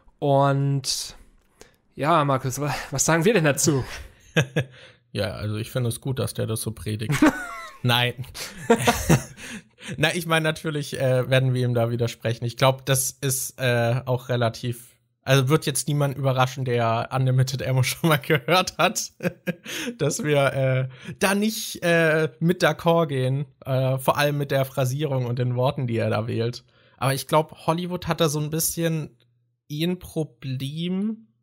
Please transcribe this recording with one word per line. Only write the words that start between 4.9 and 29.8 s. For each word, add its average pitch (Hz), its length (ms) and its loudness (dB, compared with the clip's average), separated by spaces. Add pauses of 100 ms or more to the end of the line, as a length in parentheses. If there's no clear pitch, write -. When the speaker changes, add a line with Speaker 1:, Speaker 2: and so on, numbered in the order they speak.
Speaker 2:
Ja, 101 200 -2
also 104 240 -4
ich 113 160 -8
finde 123 160 -2
es 113 120 -6
gut, 131 200 -4
dass 110 140 -4
der 113 120 -4
das 110 140 -4
so 113 100 -6
predigt. 110 420 -4 (380)
Speaker 1:
<laughs> - 320 -16
Speaker 2:
Nein. 120 420 2 (440)
<laughs> - 1300 0
Na, 147 180 2
ich 165 120 -4
meine, 160 180 2
natürlich, 156 560 -4
äh, 127 280 2
werden 131 260 4
wir 123 100 0
ihm 123 100 0
da 117 160 2
widersprechen. 117 540 -4
Ich 117 120 -6
glaub, 135 300 2
das 131 240 0 (100)
ist, - 380 -4
äh, 120 460 2
auch 127 240 -2
relativ, 120 680 -4 (260)
also 131 260 4
wird 151 180 2
jetzt 143 220 -2
niemand 143 280 0
überraschen, 131 480 0
der 117 480 0
Unlimited 131 540 2
Ammo 131 160 4
<laughs> - 0 -
schon - 280 0
mal 151 80 6
gehört 170 600 2
hat, 185 340 0 (400)
<laughs> 269 460 -10
dass - 240 -2
wir, 143 300 2
äh, 131 360 0 (300)
da 196 160 2
nicht, 214 480 -4
äh, 160 480 4 (100)
mit 175 220 2
d'accord 165 440 2
gehen, 135 400 0 (180)
äh, 131 340 0
vor - 200 0
allem 147 200 0
mit 139 120 -4
der 135 140 2
Phrasierung 131 640 -2
und 120 120 -4
den 123 180 -2
Worten, 131 300 0
die 117 100 -2
er 110 140 0
da 110 160 -2
wählt. 117 380 -4 (340)
Aber 135 160 0
ich 123 120 -6
glaub, - 400 0
Hollywood 175 400 -2
hat 165 140 -2
da 165 80 4
so 147 100 -4
ein 151 120 -4
bisschen 160 680 -4 (540)
eh 151 140 -4